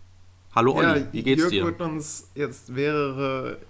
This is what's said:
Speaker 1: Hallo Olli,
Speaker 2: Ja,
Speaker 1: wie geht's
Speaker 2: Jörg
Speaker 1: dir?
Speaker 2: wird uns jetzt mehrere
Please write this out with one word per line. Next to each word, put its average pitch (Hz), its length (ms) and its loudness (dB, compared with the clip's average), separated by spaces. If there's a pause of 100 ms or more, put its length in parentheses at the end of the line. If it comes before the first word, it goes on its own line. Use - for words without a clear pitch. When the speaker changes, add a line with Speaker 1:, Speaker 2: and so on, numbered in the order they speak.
(560)
Speaker 1:
Hallo 120 180 6
Olli, 165 180 4
Speaker 2:
Ja, 147 220 0
Speaker 1:
wie 113 80 -4
geht's 131 200 4
Speaker 2:
Jörg 175 100 4
Speaker 1:
dir? 196 140 2
Speaker 2:
wird 170 160 -4
uns 156 520 -6
jetzt 135 360 -8
mehrere 135 880 -2 (100)